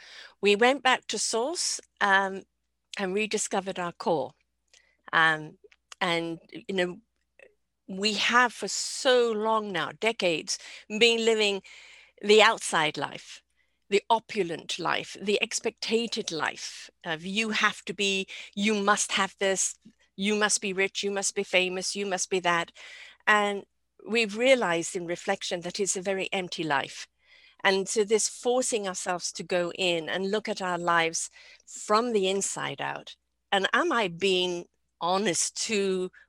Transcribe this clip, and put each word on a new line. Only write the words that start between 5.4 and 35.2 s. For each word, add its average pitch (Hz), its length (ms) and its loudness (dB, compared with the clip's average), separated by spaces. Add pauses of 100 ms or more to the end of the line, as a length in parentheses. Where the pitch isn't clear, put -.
and, 170 380 -2 (300)
you 196 60 -4
know, 180 240 0 (880)
we 202 280 -2
have 240 380 4
for 202 160 -8
so 240 640 2
long 214 400 0
now, 156 180 -2 (100)
decades, 190 580 0 (300)
been 226 360 4
living 214 380 2 (600)
the 208 200 8
outside 160 560 2
life, - 440 -10 (460)
the 202 220 2
opulent 190 680 -2
life, - 420 -2
the 202 220 0
expectated 226 880 -4
life - 580 -8 (140)
of 165 200 -6
you 214 260 -2
have 208 360 0
to 202 80 -6
be, 196 320 0 (280)
you 208 200 2
must 202 380 2
have 196 280 0
this, 196 340 0 (420)
you 208 200 0
must 208 240 2
be 196 120 -4
rich, 190 300 -2
you 202 80 -2
must 196 240 -4
be 202 80 -2
famous, 185 540 -2
you 202 100 -4
must 185 240 -4
be 190 100 0
that. 175 300 0 (560)
And 208 380 4 (440)
we've 214 280 0
realized 220 600 2
in 175 100 -6
reflection 180 560 -4
that 175 180 -6
it's 190 160 -2
a 185 60 -6
very 190 300 -2
empty 180 320 -4
life. - 420 -2 (560)
And 196 260 2
so 214 160 0
this 208 240 2
forcing 247 600 0
ourselves 180 440 -4
to - 100 -10
go 175 300 0
in 170 360 0
and 190 220 -2
look 214 180 -2
at 202 140 -6
our 180 160 -2
lives 170 500 0 (380)
from 233 460 0
the 190 160 2
inside 147 520 -4
out. - 360 -8 (360)
And 196 220 2
am 320 180 2
I 226 160 2
being 180 560 0 (380)
honest 185 640 0